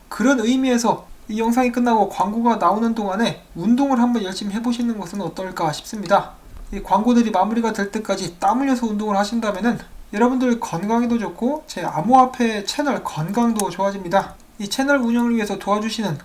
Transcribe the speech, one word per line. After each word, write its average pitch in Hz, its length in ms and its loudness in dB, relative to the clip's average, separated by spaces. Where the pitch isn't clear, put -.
그런 254 320 2
의미에서 240 680 2
이 214 100 -4
영상이 233 320 2
끝나고 233 380 2
광고가 220 480 0
나오는 208 380 2
동안에 202 500 -2
운동을 247 460 2
한번 240 240 2
열심히 190 300 -6
해보시는 233 440 -2
것은 196 220 -8
어떨까 180 520 -4
싶습니다. 196 600 -2
이 196 100 -8
광고들이 226 480 4
마무리가 214 420 2
될 196 200 -4
때까지 190 480 -4
땀 214 200 2
흘려서 254 260 0
운동을 208 300 -2
하신다면은 208 600 0
여러분들 247 460 2
건강에도 233 600 0
좋고 226 500 -4
제 175 160 -8
암호화폐 226 800 2
채널 285 400 -2
건강도 202 680 0
좋아집니다. 190 640 -2
이 202 100 -8
채널 277 300 2
운영을 233 360 0
위해서 208 240 -2
도와주시는, 208 680 -2